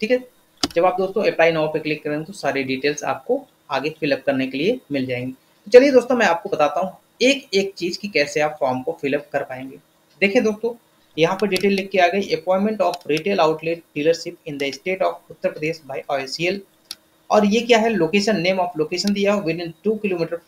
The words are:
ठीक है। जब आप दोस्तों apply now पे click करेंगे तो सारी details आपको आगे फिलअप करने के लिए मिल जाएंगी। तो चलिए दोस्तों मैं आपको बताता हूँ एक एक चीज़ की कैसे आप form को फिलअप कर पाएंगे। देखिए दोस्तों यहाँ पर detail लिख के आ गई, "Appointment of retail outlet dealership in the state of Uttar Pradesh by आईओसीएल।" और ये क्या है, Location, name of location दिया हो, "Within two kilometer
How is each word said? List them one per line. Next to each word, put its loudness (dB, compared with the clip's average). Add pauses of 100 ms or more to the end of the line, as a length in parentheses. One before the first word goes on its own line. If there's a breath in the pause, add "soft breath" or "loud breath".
ठीक 0
है। 0 (480)
जब 4
आप 2
दोस्तों 0
apply 4
now 0
पे -2
click -4
करेंगे -4
तो -18
सारी -2
details -2
आपको -4 (240)
आगे -2
फिलअप -2
करने 0
के -8
लिए 0 (120)
मिल -2
जाएंगी। -6
तो -14
चलिए 10
दोस्तों 4
मैं 2
आपको 0
बताता 0
हूँ -6 (240)
एक 2
एक 0
चीज़ -6
की -10
कैसे -2
आप -2
form -2
को -6
फिलअप -4
कर -2
पाएंगे। -12 (420)
देखिए 4
दोस्तों -2 (440)
यहाँ 2
पर 0
detail 2
लिख -2
के 0
आ 6
गई, 0
"Appointment -2
of 0 (160)
retail 0
outlet 0 (200)
dealership 0 (140)
in -10
the -4
state -4
of 0 (180)
Uttar -4
Pradesh -6
by -8 (100)
आईओसीएल।" -4 (680)
और 4
ये 4
क्या 4
है, 2
Location, 2
name 0
of -2
location -2
दिया 2
हो, -2
"Within -6
two -4
kilometer -2 (100)